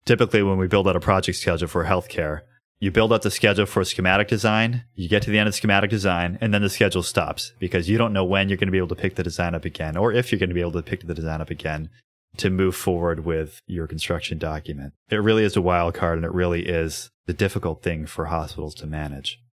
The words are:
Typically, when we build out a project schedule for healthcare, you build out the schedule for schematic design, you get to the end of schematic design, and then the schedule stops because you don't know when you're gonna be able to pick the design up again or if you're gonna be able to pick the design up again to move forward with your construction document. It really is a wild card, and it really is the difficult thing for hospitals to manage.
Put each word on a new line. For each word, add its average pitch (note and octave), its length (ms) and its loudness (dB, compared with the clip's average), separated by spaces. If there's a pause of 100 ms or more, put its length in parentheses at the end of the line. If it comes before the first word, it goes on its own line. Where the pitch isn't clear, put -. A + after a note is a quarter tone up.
Typically, A#2 360 4
when G2 160 2
we F#2 80 2
build G2 220 4
out F2+ 80 4
a F2 40 -2
project F#2+ 360 2
schedule E2+ 320 0
for E2+ 160 0
healthcare, E2+ 580 -2 (400)
you G2 80 0
build A2 220 4
out G#2+ 80 4
the G#2 100 0
schedule G2+ 360 4
for F#2+ 180 0
schematic F#2+ 420 2
design, A2+ 580 2 (100)
you F2+ 120 -6
get G#2 180 4
to G#2+ 60 -2
the G#2 80 4
end G#2+ 100 4
of G2 60 -2
schematic G2+ 360 2
design, F2+ 500 0
and G#2+ 140 2
then G#2 80 2
the G2 80 2
schedule - 320 2
stops - 560 -8
because F2+ 320 -2
you A2+ 80 4
don't A2+ 160 0
know F#2+ 100 2
when G2 240 2
you're G2 80 0
gonna F#2+ 160 0
be F#2+ 60 2
able F2+ 100 0
to E2+ 60 -6
pick - 220 -4
the F#2 60 0
design E2+ 320 -4
up D#2+ 120 -6
again D#2 320 -6
or A2 140 2
if B2 200 0
you're G#2+ 60 2
gonna F#2 160 0
be F2 80 0
able E2+ 100 -2
to E2+ 100 -4
pick F2+ 240 -10
the E2 60 -4
design D#2+ 300 -6
up - 80 -8
again D#2 400 -6 (480)
to G2+ 100 0
move F#2 260 2
forward E2+ 520 -2
with D#2+ 400 -4
your E2 200 -6
construction E2 520 -6
document. D2+ 560 -8 (160)
It G#2+ 60 -2
really G#2+ 280 4
is G2 120 0
a F#2+ 60 4
wild E2+ 300 2
card, E2+ 240 0
and E2 80 -2
it E2+ 80 -4
really F2 340 0
is E2 440 -2 (160)
the - 80 -2
difficult - 480 -2
thing D#2+ 240 -4
for D#2+ 200 -6
hospitals D#2 500 -6
to D2+ 100 -12
manage. D2+ 520 -8 (160)